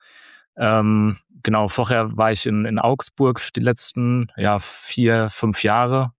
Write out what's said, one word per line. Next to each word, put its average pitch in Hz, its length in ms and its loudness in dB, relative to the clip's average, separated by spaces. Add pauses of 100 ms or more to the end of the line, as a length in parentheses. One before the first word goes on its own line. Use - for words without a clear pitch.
(560)
Ähm, 107 600 2 (260)
genau, 107 260 0
vorher 113 480 -2
war 110 140 2
ich 107 160 -4
in, 107 200 0
in 110 120 -2
Augsburg 127 600 0 (160)
die 120 40 -4
letzten, 120 760 -2
ja, 101 240 0
vier, 113 720 0
fünf - 320 -2
Jahre. 123 580 0